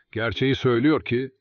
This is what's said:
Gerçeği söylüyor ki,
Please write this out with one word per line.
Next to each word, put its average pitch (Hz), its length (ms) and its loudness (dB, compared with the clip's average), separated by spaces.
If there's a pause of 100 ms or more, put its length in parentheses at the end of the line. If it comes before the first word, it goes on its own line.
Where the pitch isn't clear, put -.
(120)
Gerçeği 117 420 -2
söylüyor 127 500 2
ki, 127 260 -4 (100)